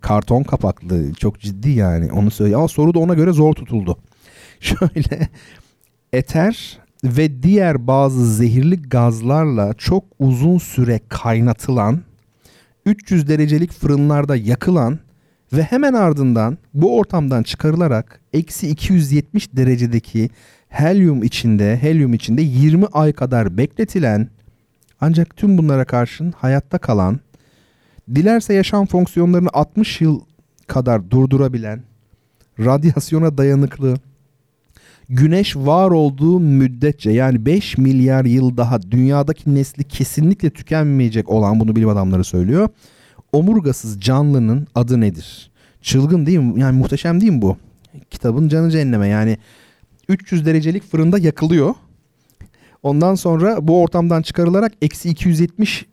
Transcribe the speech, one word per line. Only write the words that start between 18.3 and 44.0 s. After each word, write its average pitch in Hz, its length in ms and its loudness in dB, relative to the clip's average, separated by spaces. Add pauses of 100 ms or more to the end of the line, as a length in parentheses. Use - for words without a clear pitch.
eksi - 360 -4
iki 151 240 -2
yüz 151 200 2
yetmiş 147 440 -2
derecedeki 120 760 0 (380)
helyum 160 540 2
içinde, 107 540 0
helyum 143 380 0
içinde 113 280 -2
yirmi 156 500 2
ay 151 200 2
kadar 117 460 -2
bekletilen, 135 720 -2 (720)
ancak 165 360 0
tüm 202 220 2
bunlara 143 260 2
karşın 127 520 -4
hayatta 139 420 -2
kalan, 104 420 -2 (960)
dilerse 208 400 0
yaşam 196 320 0
fonksiyonlarını 175 640 0
altmış - 480 -2
yıl 156 200 0 (460)
kadar 117 440 -2
durdurabilen, 127 720 0 (760)
radyasyona 147 800 0
dayanıklı, 139 580 0 (1120)
güneş 156 480 2
var 160 340 2
olduğu 156 500 2
müddetçe, 135 720 0
yani 120 360 0
beş 170 320 -2
milyar 131 460 2
yıl 127 320 2
daha 120 260 -2
dünyadaki 139 720 0
nesli 139 300 -2
kesinlikle 156 680 -2
tükenmeyecek 135 800 -2
olan," 107 320 2
bunu 110 160 0
bilim 110 120 2
adamları 95 360 0
söylüyor, 120 440 0 (640)
"omurgasız 147 680 0